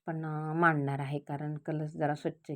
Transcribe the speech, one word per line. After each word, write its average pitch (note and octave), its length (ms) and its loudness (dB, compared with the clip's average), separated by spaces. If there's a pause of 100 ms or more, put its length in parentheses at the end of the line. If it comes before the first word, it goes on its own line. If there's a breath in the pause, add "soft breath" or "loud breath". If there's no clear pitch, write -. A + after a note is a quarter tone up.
पण, D#3+ 200 -4
अ, D#3 280 -2
मांडणार D3+ 460 4
आहे, C#3+ 200 -2
कारण D3+ 380 -6
कलश D#3 340 -4
जरा D3+ 240 0
स्वच्छ D#3+ 400 -6